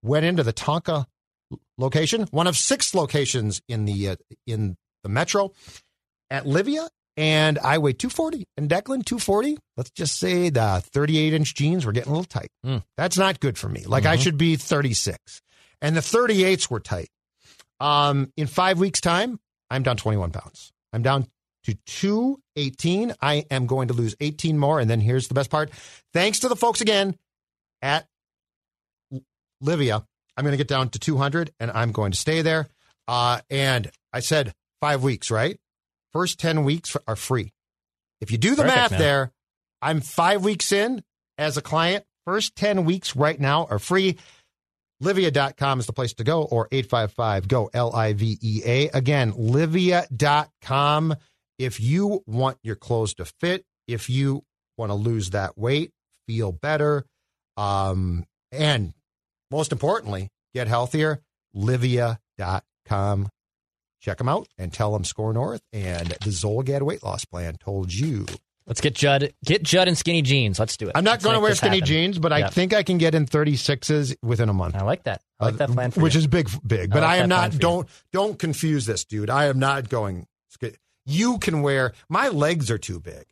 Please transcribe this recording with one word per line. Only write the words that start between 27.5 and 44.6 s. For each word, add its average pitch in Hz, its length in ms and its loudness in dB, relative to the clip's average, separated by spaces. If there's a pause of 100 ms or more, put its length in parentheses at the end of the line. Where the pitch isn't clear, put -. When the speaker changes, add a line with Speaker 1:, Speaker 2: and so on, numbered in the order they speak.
Speaker 1:
at 147 240 -2 (1500)
Livia, 135 440 0 (320)
I'm 135 80 -4
gonna 143 120 0
get 135 120 -2
down 131 220 0
to - 80 -10
two 151 180 0
hundred, 143 440 0
and 113 100 -4
I'm 113 220 0
going 104 200 0
to 90 60 -4
stay 160 240 0
there. 160 260 0 (380)
Uh, 120 340 0 (100)
and 135 400 0 (220)
I 123 80 -6
said 139 340 0 (260)
five 143 220 0
weeks, 131 280 -2
right? 120 280 0 (540)
First 170 280 -2
ten 156 240 2
weeks 156 320 -2
f-, - 100 -4
are 110 100 -4
free. - 360 -4 (680)
If 107 100 -10
you 113 80 0
do 160 160 4
the 285 80 2
Speaker 2:
Perfect, 262 140 4
Speaker 1:
math 240 160 4
Speaker 2:
man. 180 80 0
Speaker 1:
there, 139 320 2 (500)
I'm 151 180 0
five 180 440 0
weeks 202 280 0
in 214 300 0 (360)
as 147 180 -2
a 147 60 -6
client. 175 420 0 (200)
First 196 320 -4
ten 202 280 0
weeks 180 320 -2
right 143 220 2
now 143 320 2
are 104 80 -2
free. 185 380 0 (840)